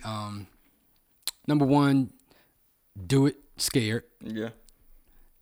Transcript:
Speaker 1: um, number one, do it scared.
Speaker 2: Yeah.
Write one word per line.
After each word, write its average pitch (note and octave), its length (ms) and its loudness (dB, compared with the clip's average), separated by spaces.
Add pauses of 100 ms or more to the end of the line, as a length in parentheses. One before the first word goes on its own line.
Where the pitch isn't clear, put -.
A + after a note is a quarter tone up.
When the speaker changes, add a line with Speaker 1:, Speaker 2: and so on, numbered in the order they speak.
Speaker 1:
um, G#2 420 -10 (1000)
number D3 200 2
one, C#3 440 4 (960)
do C3+ 200 4
it D3 100 0 (220)
scared. A2+ 460 -2 (180)
Speaker 2:
Yeah. A2 260 -8 (920)